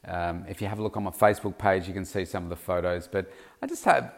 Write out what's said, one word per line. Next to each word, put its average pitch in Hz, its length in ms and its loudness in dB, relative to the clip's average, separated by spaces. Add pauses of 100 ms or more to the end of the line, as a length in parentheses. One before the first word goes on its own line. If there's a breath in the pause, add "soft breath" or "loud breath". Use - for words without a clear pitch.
Um, 87 420 -4
if 98 140 -8
you 101 60 -2
have 104 100 -4
a 107 40 -4
look 107 140 -4
on 107 60 -2
my 95 80 -4
Facebook 104 480 4
page, 95 280 4
you 95 60 -6
can 92 140 -4
see 95 180 -2
some 90 200 -6
of 85 60 -6
the 85 60 -4
photos. 87 520 -2
But 95 220 -4 (300 loud breath)
I - 60 -4
just 311 180 -8
have, - 340 2